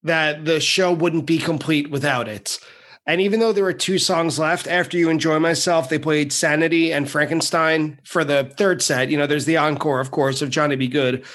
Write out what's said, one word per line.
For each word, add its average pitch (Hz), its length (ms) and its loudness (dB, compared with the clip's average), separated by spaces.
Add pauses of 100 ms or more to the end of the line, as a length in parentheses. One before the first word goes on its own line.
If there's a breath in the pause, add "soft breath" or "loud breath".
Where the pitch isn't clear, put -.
that 156 420 0
the 160 140 2
show 180 340 2
wouldn't 165 320 0
be 165 140 0
complete 151 500 -2
without 135 380 -2
it. 104 320 -8 (460 loud breath)
And 170 160 0
even 202 180 2
though 226 140 2
there 196 100 2
were 180 100 0
two 185 240 -2
songs 165 400 0
left, 160 300 0
after 175 300 -2
You 170 120 2
Enjoy 156 300 2
Myself, 165 500 0
they 156 80 0
played 147 340 0
Sanity 160 600 2
and 143 180 -2
Frankenstein 156 960 0
for 170 200 -2
the 139 340 0
third 196 240 2
set. 135 280 0
You 151 80 0
know, 143 80 2
there's 143 200 -2
the 160 120 2
encore, 147 420 0
of 135 120 -4
course, 135 300 0
of 139 100 -4
Johnny 147 240 0
B. 131 120 -2
Goode, 127 480 0